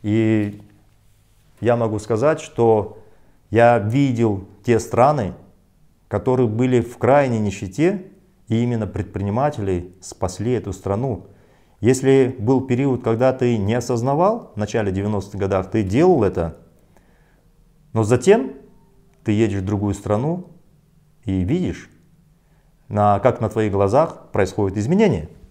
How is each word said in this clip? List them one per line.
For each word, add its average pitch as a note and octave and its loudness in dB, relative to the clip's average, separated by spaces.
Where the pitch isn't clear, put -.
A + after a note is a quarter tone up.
И G#2+ 0
я A#2 2
могу A2 -2
сказать, C#3 0
что A2 0
я A#2 4
видел A2 0
те A2+ 4
страны, B2 0
которые B2+ 0
были A#2+ 0
в - -10
крайней C3 2
нищете, G#2+ -2
и A2+ 0
именно A#2 -2
предприниматели G2+ -4
спасли G#2 -6
эту G2+ -4
страну. G#2+ -6
Если C3 2
был C3 2
период, C3 -2
когда A#2 0
ты B2 0
не G2+ -2
осознавал C3+ -2
в G#2 -10
начале G#2 -2
девяностых G2 -4
годах, F#2+ -2
ты A2+ 0
делал C3+ 2
это, E2+ -2
но A2 2
затем F3+ 4
ты A2 -2
едешь G#2 0
в F#2+ -6
другую G2+ -2
страну C3+ -4
и F#2+ -2
видишь, D3+ -4
на, G#2 2
как A#2 0
на A2 -2
твоих G#2+ -2
глазах G2+ 0
происходят G2 -2
изменения. A#2+ 0